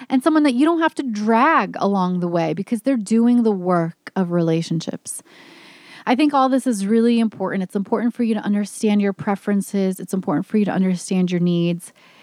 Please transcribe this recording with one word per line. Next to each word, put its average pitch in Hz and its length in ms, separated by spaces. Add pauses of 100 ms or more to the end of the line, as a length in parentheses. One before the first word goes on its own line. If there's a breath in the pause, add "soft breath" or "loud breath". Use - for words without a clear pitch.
and 262 120
someone 311 220
that 277 100
you 254 120
don't 330 160
have 320 140
to 302 80
drag 226 760
along 185 400
the 175 80
way 170 260
because 202 280
they're 269 160
doing 233 460
the 220 80
work 175 640
of 175 140
relationships. 165 920 (840 loud breath)
I 247 100
think 294 180
all 262 160
this 262 180
is 202 180
really 233 360
important. 196 420
It's 190 140
important 220 360
for 247 100
you 226 100
to 208 80
understand 208 600
your 202 120
preferences. 196 880
It's 185 120
important 196 320
for - 120
you 208 80
to - 60
understand 185 600
your 180 80
needs. 170 540 (300 soft breath)